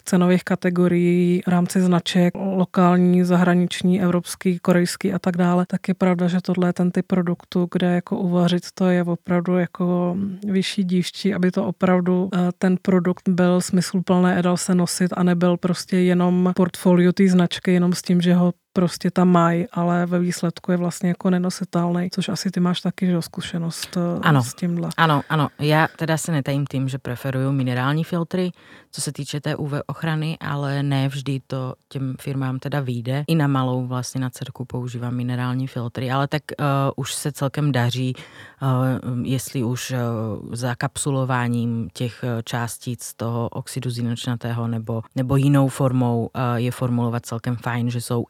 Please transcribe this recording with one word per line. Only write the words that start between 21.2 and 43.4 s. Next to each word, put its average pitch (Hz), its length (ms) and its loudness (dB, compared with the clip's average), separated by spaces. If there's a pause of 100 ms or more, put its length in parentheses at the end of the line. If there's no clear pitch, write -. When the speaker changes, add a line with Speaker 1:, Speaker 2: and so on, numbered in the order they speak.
Speaker 1:
nenositelný, 180 840 0
což - 180 -4
asi 185 220 -4
ty - 80 -2
máš 180 220 2
taky, 185 240 -2
že 180 60 2
jo, 170 100 2
zkušenost, - 760 -6
eh, 175 240 -2
Speaker 2:
Ano. 147 220 4
Speaker 1:
s 123 100 -8
tímhle. 170 440 -4
Speaker 2:
Ano, 151 320 4
ano. 151 180 2 (120)
Já 151 280 2 (100)
teda 160 200 0
se 170 140 -6
netajím 143 340 -2
tím, 135 240 -4
že 135 80 -4
preferuju 131 540 -4
minerální 135 520 0
filtry, 180 480 -2 (400)
co 147 100 -10
se 156 100 -6
týče 143 300 -8
té 151 140 -4
U - 120 -6
V 143 200 -4
ochrany, 156 520 -4
ale 143 440 -4
ne 139 240 0
vždy 135 400 -6
to 131 260 -8 (160)
těm 135 320 -6
firmám 131 380 -4
teda 143 200 -4
vyjde. 127 480 -4
I 165 80 2
na 147 120 2
malou 127 400 0
vlastně 127 340 -6
na 127 80 -4
dcerku 123 360 -10
používám 123 500 -6
minerální 123 520 -2
filtry, 123 440 -6
ale 139 160 0
tak, 151 140 -2 (100)
eh, - 140 -4 (300)
už - 180 -6
se - 180 -4
celkem 143 400 -2
daří, 123 460 0
eh, - 480 -12 (580)
jestli 131 400 -4
už, 123 280 -4
eh, 127 60 -4 (540)
zakapsulováním 120 1400 -2
těch, 123 300 -6
eh, 120 200 -4
částic - 720 -8
toho 117 360 -4